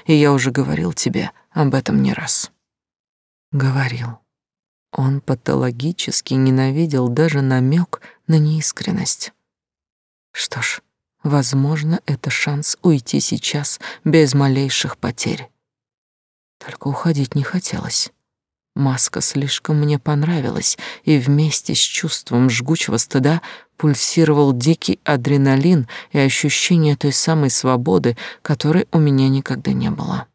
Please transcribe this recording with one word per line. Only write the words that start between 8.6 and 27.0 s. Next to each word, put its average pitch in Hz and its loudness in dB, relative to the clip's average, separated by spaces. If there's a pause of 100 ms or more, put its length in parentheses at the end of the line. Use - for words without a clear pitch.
Что - -8
ж, - -6 (420)
возможно, 143 0
это 143 -4
шанс - -4
уйти 147 2
сейчас - -4 (240)
без 151 4
малейших 139 0
потерь. - -6 (1120)
Только - -10
уходить 143 -2
не 143 0
хотелось. - -6 (640)
Маска 131 0
слишком 143 -2
мне 147 0
понравилась, 151 -2 (260)
и 151 4
вместе 143 0
с - 0
чувством - 0
жгучего 123 -2
стыда 143 0 (340)
пульсировал 147 4
дикий 131 0
адреналин 139 2 (240)
и 147 0
ощущение 147 2
той 139 0